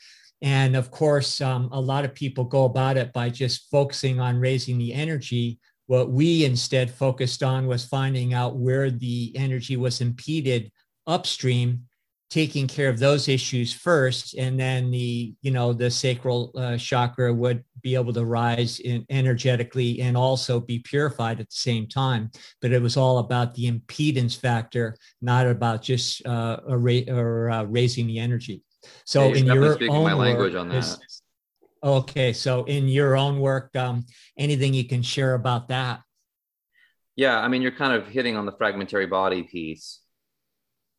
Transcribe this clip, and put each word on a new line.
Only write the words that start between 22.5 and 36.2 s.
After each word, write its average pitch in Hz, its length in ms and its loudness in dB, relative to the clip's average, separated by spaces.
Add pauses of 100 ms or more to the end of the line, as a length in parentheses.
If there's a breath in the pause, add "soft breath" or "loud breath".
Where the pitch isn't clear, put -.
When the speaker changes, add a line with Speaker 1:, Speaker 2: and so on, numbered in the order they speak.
Speaker 1:
But 123 120 0
it 123 100 4
was 120 160 0
all 131 180 4
about 123 380 0
the 120 160 -2
impedance 123 640 -2
factor, 117 580 -2 (280 soft breath)
not 123 240 4
about 117 340 0
just, - 460 -4
uh, 117 320 -2 (100)
a 131 80 0
ra-, 120 320 2
or, 117 400 0
uh, 113 140 0
raising 120 460 0
the 113 100 -4
energy. 113 440 -4 (440 loud breath)
So 139 140 2
Speaker 2:
Yeah, 135 80 8
you're 135 80 4
Speaker 1:
in 135 100 6
Speaker 2:
definitely 135 180 6
Speaker 1:
your 151 100 6
Speaker 2:
speaking 143 280 2
my 160 100 4
Speaker 1:
own 95 60 4
Speaker 2:
language 104 340 4
Speaker 1:
work, 90 80 -4
Speaker 2:
on 87 120 -6
Speaker 1:
is - 260 -2
Speaker 2:
that. - 20 -20 (800)
Speaker 1:
Okay, 135 520 2
so 123 320 -2
in 139 240 0
your 135 280 4
own 139 220 2
work, 135 380 0
um, 123 280 -2 (320 loud breath)
anything 139 380 0
you 131 80 2
can 123 180 -2
share 131 340 0
about 123 340 -2
that? 127 320 -4 (1120 soft breath)